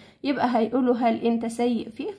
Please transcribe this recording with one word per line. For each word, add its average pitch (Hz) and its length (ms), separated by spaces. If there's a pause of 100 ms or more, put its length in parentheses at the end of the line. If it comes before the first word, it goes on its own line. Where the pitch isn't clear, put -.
(240)
يبقى 247 340
هيقول 247 280
له 240 220
هل 226 60
أنت 233 320
سيء 240 420
فيه؟ 359 300